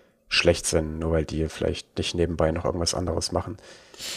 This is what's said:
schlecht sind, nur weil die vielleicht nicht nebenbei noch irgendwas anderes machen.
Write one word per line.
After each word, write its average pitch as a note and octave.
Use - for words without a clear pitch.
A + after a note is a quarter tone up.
schlecht -
sind, D#2
nur E2
weil D#2+
die D#2
vielleicht -
nicht -
nebenbei E2
noch D#2+
irgendwas E2+
anderes F2
machen. F2+